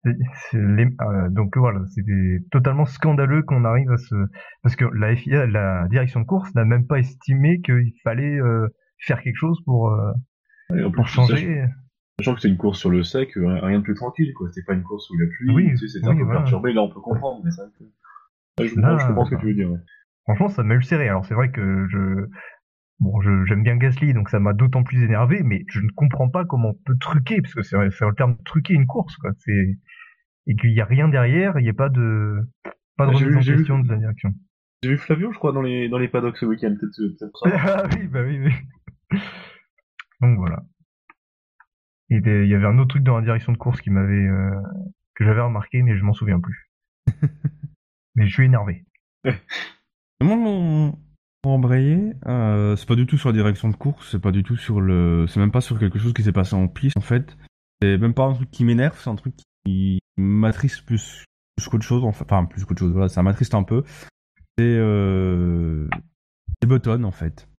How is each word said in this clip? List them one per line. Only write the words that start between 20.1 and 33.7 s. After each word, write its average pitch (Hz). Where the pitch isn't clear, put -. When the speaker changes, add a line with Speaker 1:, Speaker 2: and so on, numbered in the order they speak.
Speaker 1:
franchement, 139
ça 196
m'a 110
ulcéré. 131
Alors 95
c'est 113
vrai 127
que 95
je, 98
bon, 101
je, 98
j'aime 104
bien 120
Gasly, 131
donc 104
ça 107
m'a 101
d'autant 127
plus 127
énervé, 120
mais 101
je 104
ne 107
comprends 131
pas 170
comment 120
on 104
peut 131
truquer, 160
parce -
que -
c'est, -
c'est 110
un 104
terme 123
truquer 160
une 135
course, -
quoi. -
C'est, 95
et 107
qu'il 117
y 110
a 104
rien 135
derrière, 147
il 120
y 110
a 104
pas 135
de, 110
pas 139
de 131
Speaker 2:
J'ai 139
Speaker 1:
remise 139
Speaker 2:
vu, 143
Speaker 1:
en 131
Speaker 2:
j'ai 131
vu, 147
Speaker 1:
question 139